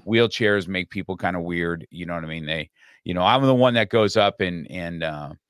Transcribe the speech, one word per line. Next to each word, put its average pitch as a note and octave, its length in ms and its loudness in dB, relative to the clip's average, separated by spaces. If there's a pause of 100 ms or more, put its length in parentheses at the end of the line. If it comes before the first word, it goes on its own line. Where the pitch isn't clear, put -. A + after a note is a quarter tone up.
wheelchairs G#2 600 2
make F#2 240 -6
people F#2 260 -8
kinda F2+ 240 -4
weird. E2+ 480 -4
You F2 160 -12
know F2 80 -8
what E2 100 -8
I D#2 40 -10
mean? D#2+ 180 -10
They, D#2 240 -6 (340)
you F2+ 120 -6
know, F2+ 80 2
I'm A#2+ 180 4
the C3+ 140 6
one B2 180 6
that A2 160 2
goes G#2+ 260 2
up G2+ 260 2
and, F2+ 280 -4
and, E2+ 340 -8
uh, D2 300 -8 (160)